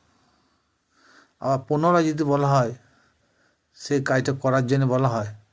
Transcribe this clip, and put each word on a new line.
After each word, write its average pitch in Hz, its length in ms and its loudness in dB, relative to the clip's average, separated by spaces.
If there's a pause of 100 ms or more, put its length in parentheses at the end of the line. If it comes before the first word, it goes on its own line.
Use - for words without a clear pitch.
(1400)
আবার 135 200 -2
পুনরায় 156 540 0
যদি 151 100 -4
বলা 143 240 2
হয়, 127 280 2 (1000)
সেই 139 300 -4
কাজটা 135 300 0
করার 131 340 0
জন্য 135 180 0
বলা 127 220 0
হয়, 107 280 -4 (180)